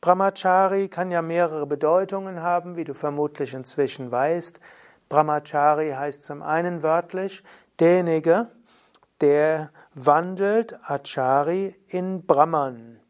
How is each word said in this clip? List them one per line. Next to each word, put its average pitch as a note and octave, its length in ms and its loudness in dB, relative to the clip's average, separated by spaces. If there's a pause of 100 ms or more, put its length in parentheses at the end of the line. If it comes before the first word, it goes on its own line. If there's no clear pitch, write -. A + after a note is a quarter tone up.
Brahmachari F#3+ 880 2
kann F#3 220 -6
ja E3+ 120 0
mehrere D#3+ 440 -2
Bedeutungen F3+ 760 -2
haben, F3 340 -2
wie E3 80 -6
du C#3+ 100 -10
vermutlich D3 600 -6
inzwischen C3 560 -4
weißt. D#3 500 -2 (480)
Brahmachari D3+ 840 0
heißt C#3 320 -8
zum D3 180 -14
einen E3 400 -2
wörtlich E3+ 600 -4 (380)
derjenige, E3+ 720 4 (720)
der D3+ 480 2 (240)
wandelt, F#3 880 2
Achari, C#3+ 920 -2 (140)
in F#3 380 -6
Brahman. C3+ 840 2